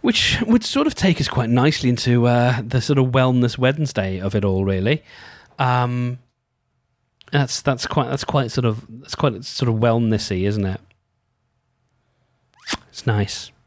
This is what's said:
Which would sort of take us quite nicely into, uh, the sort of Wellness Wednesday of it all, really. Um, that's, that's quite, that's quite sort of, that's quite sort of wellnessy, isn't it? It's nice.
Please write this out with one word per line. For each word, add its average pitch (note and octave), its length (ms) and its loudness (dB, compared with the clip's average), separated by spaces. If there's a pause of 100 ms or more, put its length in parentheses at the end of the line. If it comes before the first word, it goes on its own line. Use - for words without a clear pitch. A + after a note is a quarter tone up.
Which - 400 0
would A3+ 200 2
sort C#4+ 240 -2
of D4+ 80 -2
take - 260 2
us C#3+ 60 -2
quite A#2 240 -2
nicely B2+ 380 2
into, A#2+ 380 2
uh, A#2+ 360 2
the A#2 180 0
sort C#3 180 0
of C3 80 4
Wellness B2+ 520 2
Wednesday B2+ 640 -2
of F#2+ 160 -2
it G2+ 80 0
all, G2 200 2
really. G2 380 0 (560)
Um, B2 640 0 (1120)
that's, C#3 280 0
that's - 280 -2
quite, B2+ 200 -2
that's C3+ 140 -4
quite - 300 -2
sort B2 140 0
of, A2 200 -2 (140)
that's - 160 -14
quite B2 280 -2
sort - 240 -2
of A2+ 120 0
wellnessy, A2 640 2
isn't G2+ 220 0
it? F#2+ 160 -4 (2000)
It's - 160 -18
nice. G#2 460 -2 (160)